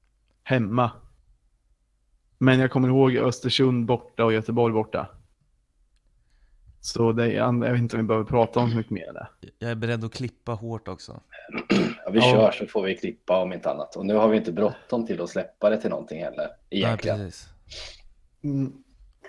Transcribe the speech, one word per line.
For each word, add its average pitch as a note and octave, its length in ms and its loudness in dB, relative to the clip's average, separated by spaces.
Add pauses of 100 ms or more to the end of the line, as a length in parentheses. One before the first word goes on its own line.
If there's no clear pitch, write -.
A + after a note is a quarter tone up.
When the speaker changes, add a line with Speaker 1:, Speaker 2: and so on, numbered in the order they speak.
(420)
Speaker 1:
hemma. A#2+ 480 0 (1500)
Men C3 220 4
jag C3 100 2
kommer B2+ 180 2
ihåg C3 280 4
Östersund B2 680 0
borta A#2 380 -2
och A2+ 80 2
Göteborg A2+ 420 0
borta. G#2+ 340 -4 (1700)
Så A#2 320 0
det A#2 120 0
är, A#2 100 2
jag A#2 260 2
vet B2 180 0
inte A#2 180 -2
om A#2 60 0
vi A2+ 60 -2
behöver A2 180 0
prata A#2 340 2
om A#2+ 100 2
så A#2 60 0
mycket A2+ 160 -4
mer F2 200 -8
där. - 180 -14 (280)
Speaker 2:
Jag A#2 120 -8
är A#2 40 -6
beredd A2+ 300 -4
att A2+ 100 -8
klippa - 380 -10
hårt A2+ 360 -10
också. - 380 -14
Speaker 3:
<clears throat> - 40 -20 (720)
Ja, F#2 80 -6
vi G#2+ 60 4
Speaker 1:
Ja. B2 140 8
Speaker 3:
kör - 200 6
så G#2 140 -8
får G#2 160 -2
vi F#2+ 140 -2
klippa - 460 -2
om F2+ 100 -4
inte E2+ 180 -6
annat. D2 260 -6
Och F#2+ 100 -6
nu G2+ 80 2
har A2 140 6
vi A2 80 4
inte G2 160 -2
bråttom G#2+ 540 -2
till F2 160 -4
att E2+ 80 -8
släppa - 400 -2
det A2 100 0
till G#2+ 100 -4
någonting D#2+ 320 -8
heller, - 200 -6
Speaker 2:
Nej, - 380 -8
Speaker 3:
egentligen. G#2+ 380 -2
Speaker 2:
precis. F#2+ 300 -12 (960)
Speaker 1:
Mm. C#3 280 -4 (560)